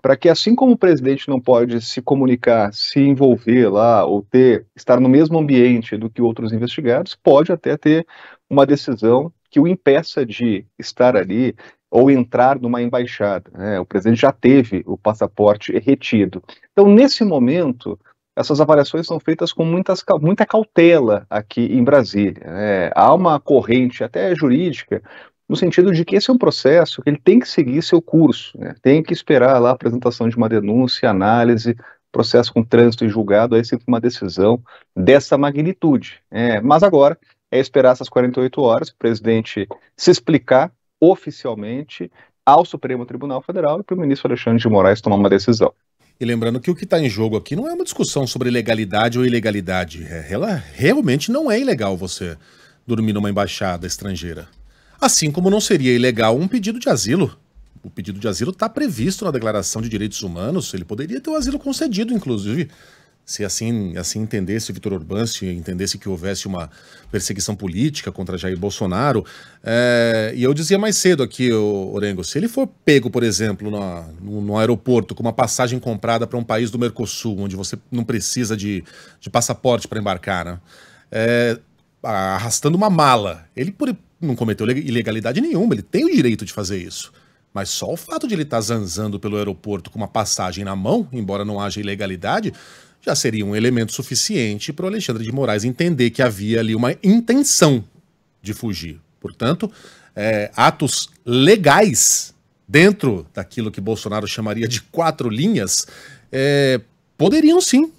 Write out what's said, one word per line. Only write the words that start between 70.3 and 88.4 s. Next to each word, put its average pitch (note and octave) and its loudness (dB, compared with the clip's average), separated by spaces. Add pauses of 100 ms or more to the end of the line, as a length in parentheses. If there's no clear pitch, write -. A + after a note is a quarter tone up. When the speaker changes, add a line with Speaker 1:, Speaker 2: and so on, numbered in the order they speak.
Speaker 2:
e B2 -2
eu C3+ 2
dizia E3 -2
mais G#3+ -2
cedo E3 2
aqui, A#2+ -2
ô, G#2 -2
Orengo, G2+ -4
se - -8
ele G3+ -4
for A#3+ -4 (160)
pego, C3 4
por A#2 -2
exemplo, G#2 -2
na, G2 -8 (180)
no, G#2 -10
no G#2 -4
aeroporto A2+ 0
com - -10
uma A#2 -2
passagem B2 -2
comprada A2+ -4
pra B2 -8
um A#2 -6
país A2+ -4
do A#2+ -10
Mercosul, A2 -6
onde G2 -8
você F#2+ -10 (140)
não A#2+ -6
precisa A2+ -6
de, G2 -8 (360)
de - -18
passaporte A#2+ -2
pra A2 -8
embarcar, F#2+ -4
né? F2+ -12 (500)
É, A#2 -2 (460)
arrastando G#2+ -4
uma G#3+ 0
mala, A#2+ 0 (120)
ele D#3 -6
por-, C4+ -6 (240)
não C#3 -4
cometeu A2 -4
le-, C3 -6
ilegalidade A#2 -4
nenhuma, A#3 -2
ele G2+ -6
tem B3 -4
o F4+ 0
direito B2 0
de F2+ -16
fazer G2 -8
isso. - -14 (400)
Mas G2 -10
só G2+ -8
o E3+ -8
fato D#4 -8
de A3 -4
ele D#3 -4